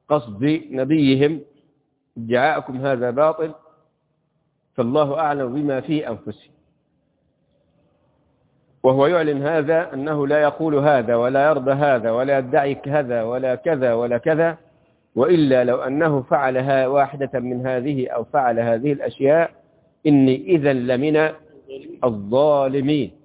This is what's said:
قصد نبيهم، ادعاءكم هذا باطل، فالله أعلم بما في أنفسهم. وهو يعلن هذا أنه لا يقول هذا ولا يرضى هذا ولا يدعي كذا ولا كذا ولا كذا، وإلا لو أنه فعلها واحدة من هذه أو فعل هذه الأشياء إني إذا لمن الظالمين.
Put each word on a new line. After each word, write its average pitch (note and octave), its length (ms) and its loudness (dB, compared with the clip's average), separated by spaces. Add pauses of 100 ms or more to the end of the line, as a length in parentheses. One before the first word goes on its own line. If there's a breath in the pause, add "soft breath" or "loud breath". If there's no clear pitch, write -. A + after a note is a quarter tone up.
قصد C#3+ 520 -2 (100)
نبيهم، C#3 720 0 (760)
ادعاءكم C3 580 -2
هذا B2+ 340 -2
باطل، D#3 440 -2 (1200)
فالله C#3 440 0
أعلم C#3+ 360 -2
بما C#3+ 260 -2
في D3 280 -4
أنفسهم. - 440 -12 (2250)
وهو C3+ 240 4
يعلن D3+ 360 0
هذا D#3+ 520 0
أنه C#3+ 320 -4
لا D3+ 160 2
يقول D3 320 0
هذا C3+ 420 2
ولا C3+ 320 2
يرضى C#3 240 0
هذا C3+ 380 0
ولا C3+ 280 0
يدعي C#3 360 -2
كذا C3 480 -2
ولا B2+ 320 -2
كذا B2+ 400 0
ولا A#2+ 240 -2
كذا، D#3+ 400 0 (560)
وإلا C3+ 500 4
لو B2 120 0
أنه C#3 460 0
فعلها C3+ 640 0
واحدة C#3 540 -2
من B2 260 -6
هذه B2+ 420 -4
أو A#2+ 160 -6
فعل A#2+ 360 0
هذه A#2 320 0
الأشياء C#3 580 0 (560)
إني C3+ 300 6
إذا D3 360 2
لمن C3+ 580 0 (720)
الظالمين. C3+ 1080 0 (120)